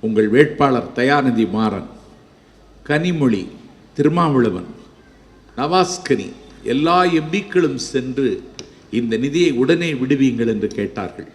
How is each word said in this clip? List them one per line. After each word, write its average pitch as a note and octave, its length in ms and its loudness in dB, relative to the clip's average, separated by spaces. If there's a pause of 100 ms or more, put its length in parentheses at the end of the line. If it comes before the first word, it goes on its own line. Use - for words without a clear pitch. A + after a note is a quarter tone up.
உங்கள் G#2+ 320 2
வேட்பாளர் C#3 640 2
தயாநிதி B2+ 480 2 (100)
மாறன், G#2+ 320 -2 (1000)
கனிமொழி, D3 540 0 (540)
திருமாவளவன், C#3 760 2 (880)
நவாஸ்கனி, D#3 720 -2 (440)
எல்லா E3 260 2 (200)
எம் D#3 140 -4
பிக்களும் F3 480 0 (100)
சென்று B2+ 380 -2 (680)
இந்த A#2 160 -2 (100)
நிதியை D#3 260 2 (120)
உடனே E3 280 2 (100)
விடுவீங்கள் B2+ 540 2
என்று G#2 140 -4 (100)
கேட்டார்கள். G2+ 560 -8